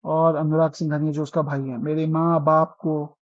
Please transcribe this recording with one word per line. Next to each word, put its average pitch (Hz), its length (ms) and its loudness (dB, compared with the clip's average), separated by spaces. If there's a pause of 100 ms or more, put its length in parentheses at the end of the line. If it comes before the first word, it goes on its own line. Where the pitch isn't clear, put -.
और 160 320 2
अनुराग 156 360 2
सिंघानिया, 151 400 -2
जो 151 100 -4
उसका 151 200 -2
भाई 139 200 -4
है, 131 160 -6
मेरे 156 280 -2
माँ 160 380 2
बाप 156 360 2
को 151 440 -4